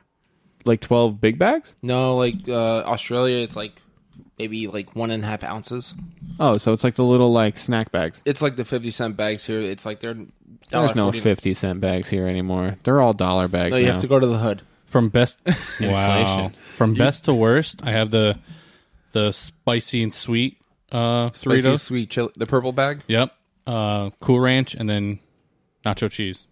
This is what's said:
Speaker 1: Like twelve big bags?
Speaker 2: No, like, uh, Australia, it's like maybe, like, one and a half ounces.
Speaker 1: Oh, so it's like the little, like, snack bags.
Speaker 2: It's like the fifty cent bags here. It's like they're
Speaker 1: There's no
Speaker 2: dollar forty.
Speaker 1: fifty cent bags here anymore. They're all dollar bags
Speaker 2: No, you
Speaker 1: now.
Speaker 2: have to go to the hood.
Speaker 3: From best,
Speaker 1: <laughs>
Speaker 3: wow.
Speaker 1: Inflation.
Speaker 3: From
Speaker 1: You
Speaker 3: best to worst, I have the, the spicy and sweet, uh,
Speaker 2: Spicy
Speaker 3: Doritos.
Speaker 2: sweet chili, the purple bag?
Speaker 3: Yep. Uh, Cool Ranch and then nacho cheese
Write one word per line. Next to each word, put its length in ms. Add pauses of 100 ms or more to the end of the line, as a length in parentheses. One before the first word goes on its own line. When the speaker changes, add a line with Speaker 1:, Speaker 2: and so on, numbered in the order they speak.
(640)
Speaker 1:
Like 160
twelve 400
big 180
bags? 440
Speaker 2:
No, 340
like, 320
uh, 360
Australia, 580
it's 140
like 240 (580)
maybe, 280
like, 280
one 160
and 140
a 20
half 180
ounces. 500 (440)
Speaker 1:
Oh, 200
so 140
it's 120
like 120
the 80
little, 280
like, 260
snack 340
bags. 320
Speaker 2:
It's 180
like 140
the 80
fifty 260
cent 260
bags 280
here. 160
It's 260
like 140
they're 140
Speaker 1:
There's 800
no 80
Speaker 2:
dollar 100
forty. 80
Speaker 1:
fifty 340
cent 260
bags 300
here 160
anymore. 580
They're 160
all 140
dollar 340
bags 240
Speaker 2:
No, 60
you 80
Speaker 1:
now. 60
Speaker 2:
have 100
to 60
go 120
to 60
the 120
hood. 240 (220)
Speaker 3:
From 240
best, 340
Speaker 1:
<laughs> 40 (340)
Speaker 3:
wow. 400
Speaker 1:
Inflation. 360 (180)
Speaker 3:
From 180
Speaker 1:
You 60
Speaker 3:
best 280
to 80
worst, 480
I 100
have 180
the, 280 (760)
the 200
spicy 680
and 120
sweet, 440 (340)
uh, 400
Speaker 2:
Spicy 360
Speaker 3:
Doritos. 120
Speaker 2:
sweet 300
chili, 260
the 100
purple 260
bag? 360
Speaker 3:
Yep. 260 (320)
Uh, 420 (120)
Cool 200
Ranch 340
and 140
then 300 (680)
nacho 260
cheese 420